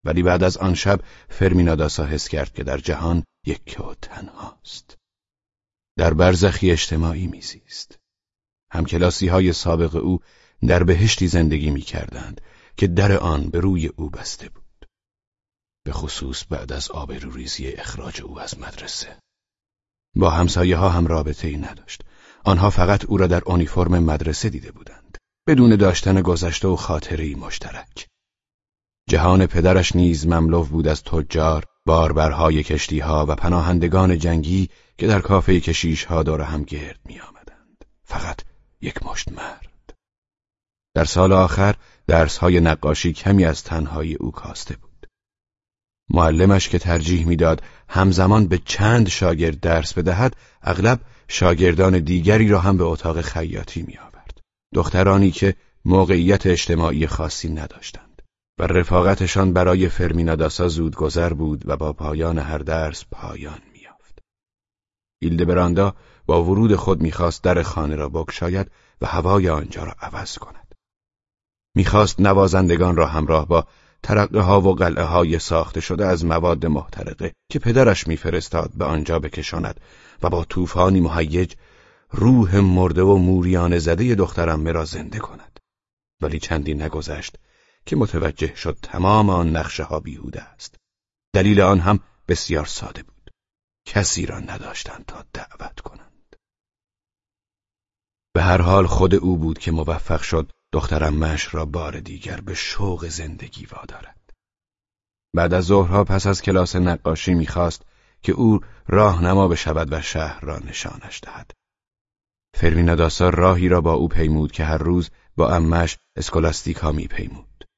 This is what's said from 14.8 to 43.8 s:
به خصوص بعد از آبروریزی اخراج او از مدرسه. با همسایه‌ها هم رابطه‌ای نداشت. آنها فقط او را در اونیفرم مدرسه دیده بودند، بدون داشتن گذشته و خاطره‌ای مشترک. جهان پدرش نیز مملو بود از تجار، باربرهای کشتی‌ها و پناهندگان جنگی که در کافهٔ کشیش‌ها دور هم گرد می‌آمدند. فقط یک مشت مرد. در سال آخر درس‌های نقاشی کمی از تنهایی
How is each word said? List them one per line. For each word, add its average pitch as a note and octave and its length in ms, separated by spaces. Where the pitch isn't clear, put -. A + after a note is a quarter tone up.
به D#2+ 80
خصوص D2 580
بعد C2+ 220
از C2+ 180
آبروریزی C2 760
اخراج - 560
او - 180
از - 180
مدرسه. - 600
با F2 140
همسایه‌ها F2 580
هم E2+ 180
رابطه‌ای D#2 500
نداشت. - 460
آنها G2 260
فقط F#2+ 340
او - 120
را F#2 100
در F2 180
اونیفرم F2 540
مدرسه D#2+ 500
دیده B1+ 240
بودند، - 460
بدون B2 300
داشتن F#2+ 460
گذشته E2+ 460
و F#2 80
خاطره‌ای D#2 580
مشترک. - 720
جهان F2+ 380
پدرش F2 500
نیز E2+ 300
مملو E2 380
بود D2+ 240
از D#2 140
تجار، D#2 640
باربرهای D#2 760
کشتی‌ها D2+ 680
و D2+ 60
پناهندگان F2 840
جنگی E2+ 520
که - 80
در G#2 140
کافهٔ F#2+ 400
کشیش‌ها E2 600
دور D#2 180
هم D2 220
گرد D2 420
می‌آمدند. - 800
فقط - 360
یک - 260
مشت - 260
مرد. - 600
در E2 100
سال F#2 280
آخر G2 440
درس‌های E2+ 540
نقاشی D#2 520
کمی F#2+ 320
از D#2+ 200
تنهایی D#2 500